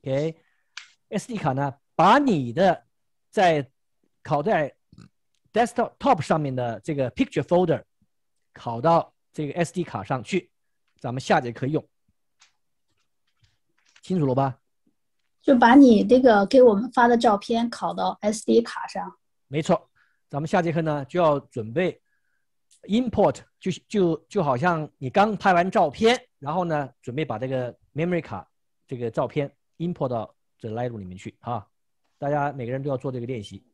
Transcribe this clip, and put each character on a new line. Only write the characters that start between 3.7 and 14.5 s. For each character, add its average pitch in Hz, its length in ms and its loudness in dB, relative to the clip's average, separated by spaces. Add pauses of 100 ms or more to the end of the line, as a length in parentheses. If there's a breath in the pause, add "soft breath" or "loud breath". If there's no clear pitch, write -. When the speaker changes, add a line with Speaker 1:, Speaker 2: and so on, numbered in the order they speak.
Speaker 1:
拷 147 180 -2
在 156 320 -2 (800)
desktop 233 720 -2
上 160 180 0
面 139 160 -4
的 117 240 -6
这 151 160 -8
个 131 160 -2
picture - 320 -4
folder 170 400 0 (720)
拷 117 260 -10
到 160 340 0 (180)
这 151 160 -8
个 143 60 -8
S 170 180 -4
D 175 120 -6
卡 98 200 -8
上 127 200 -4
去， - 280 -6 (480)
咱 123 140 -8
们 131 80 -8
下 175 180 2
节 120 120 -6
课 127 160 -8
用。 151 200 -4 (2250)
清 185 160 -4
楚 151 80 0
了 127 80 0
吧？ 131 260 -2 (800)